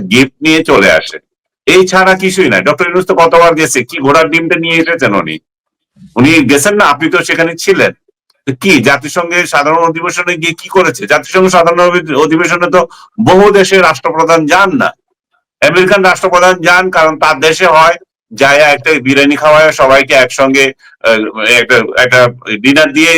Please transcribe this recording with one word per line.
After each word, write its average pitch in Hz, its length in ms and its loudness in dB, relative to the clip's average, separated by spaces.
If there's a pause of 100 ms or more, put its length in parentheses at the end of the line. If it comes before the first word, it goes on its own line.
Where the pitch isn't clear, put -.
(120)
গিফট 131 300 0
নিয়ে 160 220 0
চলে 104 280 2
আসে, - 260 -2 (500)
এই 180 200 4
ছাড়া 185 280 0
কিছুই 185 340 -2
নাই। 95 120 0
ডক্টর 147 260 -2
ইউনূস 180 200 -2
তো 185 80 0
কতবার 170 400 2
গেছে, 151 280 -2
কি - 160 -16
ঘোড়ার 151 300 0
ডিমটা 165 300 -2
নিয়ে 165 240 -4
এসেছেন 165 320 -4
উনি, 78 200 -6 (800)
উনি 127 140 2 (200)
গেছেন 143 260 0
না, 208 100 2
আপনি 143 240 -2
তো 175 140 -2
সেখানে 165 280 -4 (120)
ছিলেন। 139 280 0 (540)
তো 135 60 -6 (100)
কি 190 100 0 (120)
জাতিসংঘের 165 640 -2
সাধারণ 156 440 0
অধিবেশনে 170 480 -6
গিয়ে 165 240 -6
কি 180 80 -18
করেছে? 165 380 0
জাতিসংঘ 151 400 0
সাধারণ 170 320 2
অধি-, 170 460 0
অধিবেশনে 170 500 -2
তো 175 60 4 (480)
বহু 190 220 6
দেশের 190 300 2
রাষ্ট্রপ্রধান 160 640 0
যান 185 300 2
না, 95 140 -2 (720)
আমেরিকান 185 420 2
রাষ্ট্রপ্রধান 180 580 2
যান, 180 280 2
কারণ 160 300 0
তার 156 200 0
দেশে 160 280 0
হয় 160 280 4 (360)
যায় 139 300 2 (140)
একটা 135 140 -4 (160)
বিরিয়ানি 139 300 2
খাওয়ায় 151 360 2
সবাইকে 135 420 0
একসঙ্গে, 135 520 0 (380)
আহ, 110 160 0 (420)
একটা, 117 160 0 (260)
একটা 123 160 2 (440)
ডিনার 143 300 2
দিয়ে 165 240 0